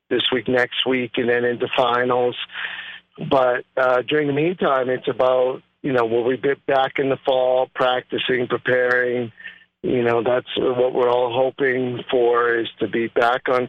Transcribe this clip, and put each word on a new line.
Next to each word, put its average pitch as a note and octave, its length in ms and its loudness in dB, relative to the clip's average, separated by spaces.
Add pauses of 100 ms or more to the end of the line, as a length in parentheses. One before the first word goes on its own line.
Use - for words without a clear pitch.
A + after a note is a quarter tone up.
(100)
this B2 120 0 (100)
week, B2 160 -2
next B2 380 0
week, B2+ 300 -2
and A#2+ 120 -2
then A#2+ 160 0
into A#2+ 220 -2 (100)
finals. B2 600 0 (920)
But, B2+ 340 2 (120)
uh, B2+ 260 2
during D3 240 0
the C#3 80 0
meantime, D3 560 0
it's B2+ 180 -4
about, B2+ 540 2 (200)
you D3 100 -2
know, B2 120 2
will A2+ 200 0
we B2+ 120 0
be C#3 180 0 (120)
back C3+ 320 0
in C#3 100 0
the C3 160 0
fall, B2+ 500 2
practicing, B2+ 760 -2
preparing? B2 840 0 (500)
You B2 200 0
know, A#2 200 2
that's B2 340 -2
what B2+ 360 0
we're B2 160 2
all B2 240 2
hoping B2+ 760 -2
for, A#2+ 460 2
is A2+ 120 -2 (120)
to A2 80 -2
be A#2 200 -2
back B2 400 0
on B2+ 200 2